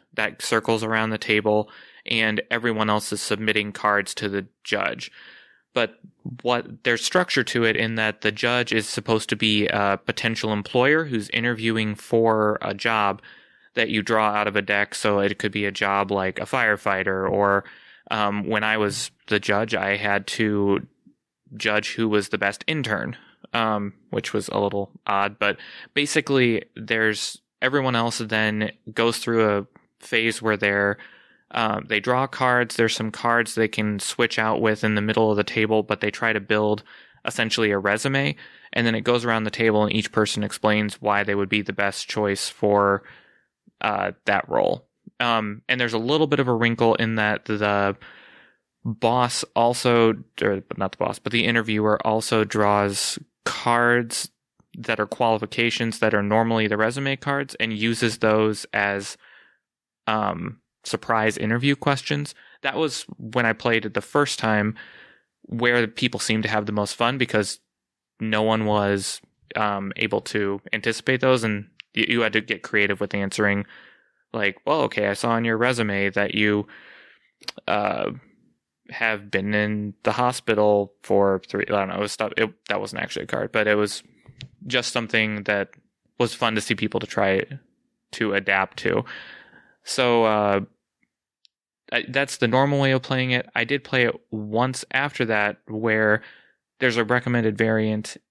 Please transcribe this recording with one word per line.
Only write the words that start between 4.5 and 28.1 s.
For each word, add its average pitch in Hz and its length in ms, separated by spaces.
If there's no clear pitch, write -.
judge. - 480
But 117 240
what, 120 420
there's 117 200
structure 180 380
to 117 220
it 110 120
in 113 200
that 110 240
the 107 100
judge 120 420
is 110 160
supposed 110 420
to 113 60
be 107 300
a 101 400
potential 113 460
employer 131 540
who's 113 240
interviewing 113 680
for 110 680
a 98 120
job, 104 460
that 117 160
you 107 120
draw 110 320
out 104 140
of 101 80
a 104 60
deck. 101 320
So 104 260
it 101 180
could 104 140
be 104 120
a 101 80
job 101 380
like 95 280
a - 60
firefighter, 98 840
or, 98 340
um, 104 340
when 107 200
I 107 120
was 104 340
the 104 120
judge, 110 340
I 98 220
had 101 320
to 101 580
judge 107 380
who 113 140
was 104 200
the 104 100
best 101 280
intern, 120 500
um, 107 420
which - 220
was 104 160
a 101 100
little 101 320
odd. 101 320
But 101 200
basically, 139 720
there's, 110 640
everyone 131 340
else 117 220